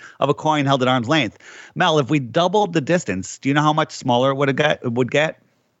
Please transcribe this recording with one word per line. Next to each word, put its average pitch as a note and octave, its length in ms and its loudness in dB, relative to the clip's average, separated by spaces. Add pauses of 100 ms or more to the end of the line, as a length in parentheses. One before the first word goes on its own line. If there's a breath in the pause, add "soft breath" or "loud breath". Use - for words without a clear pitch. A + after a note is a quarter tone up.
(220 loud breath)
of C3+ 80 2
a C#3+ 40 2
coin D3+ 320 0
held C#3 160 2
at B2 60 2
arm's B2+ 220 0
length. C#3+ 280 0 (380 loud breath)
Mel, D#3 240 2
if C3 100 -2
we D#3 100 2
doubled F3 520 0
the D#3+ 80 0
distance, B2 580 -4
do B2+ 120 -4
you C#3 40 0
know D3 80 2
how D3+ 120 2
much D#3 180 -2
smaller B2 400 0
it C3+ 40 -2
would C#3 120 0
have C3+ 80 0
got, D3 380 0
would A#2+ 180 -2
get? D3+ 300 -2 (400)